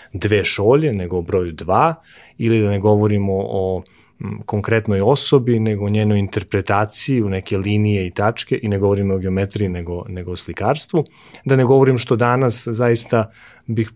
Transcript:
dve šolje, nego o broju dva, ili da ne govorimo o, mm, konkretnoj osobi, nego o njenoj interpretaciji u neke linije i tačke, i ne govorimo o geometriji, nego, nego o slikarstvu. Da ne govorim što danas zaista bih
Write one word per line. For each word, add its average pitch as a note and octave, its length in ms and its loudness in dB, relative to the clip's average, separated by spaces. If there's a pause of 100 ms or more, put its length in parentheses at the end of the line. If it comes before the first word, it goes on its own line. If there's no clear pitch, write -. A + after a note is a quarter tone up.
(120)
dve G2+ 320 0
šolje, C3 480 2
nego F#2 260 -4
o E2+ 40 -4
broju F2+ 300 -2
dva, G#2+ 420 0 (440)
ili A2+ 240 2
da G#2 80 0
ne G2+ 80 0
govorimo G#2 580 2
o, F#2+ 460 -4 (360)
mm, - 280 -10
konkretnoj G#2 540 0
osobi, A#2+ 600 2
nego G#2+ 240 -2
o G2+ 40 -2
njenoj G#2 300 2
interpretaciji G#2 1040 -2
u G2+ 60 -2
neke F#2+ 300 -4
linije G#2 480 0
i F2+ 40 -6
tačke, A2+ 520 -2
i A2 60 -4
ne G2+ 100 0
govorimo G2 360 2
o F#2+ 40 0
geometriji, F#2+ 500 -2
nego, F2 400 -6
nego F#2 240 -8
o F2 40 -8
slikarstvu. C#3 680 -2 (400)
Da C3+ 120 2
ne C3 80 4
govorim C3 340 4
što A#2+ 180 0
danas A#2+ 540 0
zaista A2+ 600 0 (360)
bih A2 300 -2